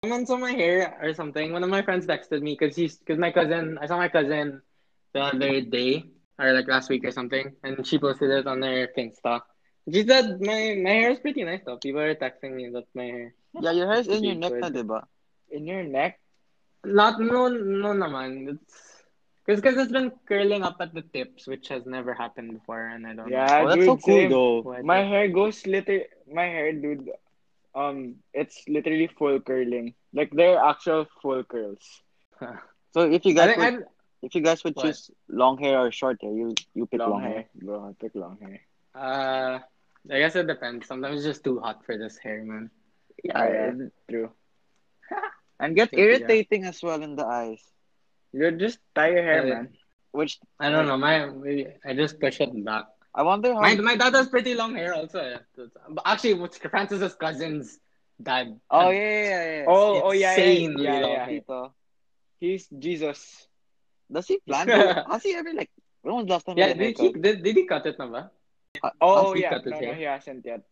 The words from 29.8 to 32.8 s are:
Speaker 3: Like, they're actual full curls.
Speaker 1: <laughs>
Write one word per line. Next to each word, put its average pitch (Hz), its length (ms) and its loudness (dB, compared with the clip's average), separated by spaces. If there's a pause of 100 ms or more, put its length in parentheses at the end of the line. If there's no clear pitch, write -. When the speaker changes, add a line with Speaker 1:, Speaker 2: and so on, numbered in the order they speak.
Speaker 3:
Like, 147 180 -2
they're 175 260 6
actual 151 460 2 (160)
full 131 240 -4
curls. 104 400 -10 (560)
Speaker 1:
<laughs> - 560 -12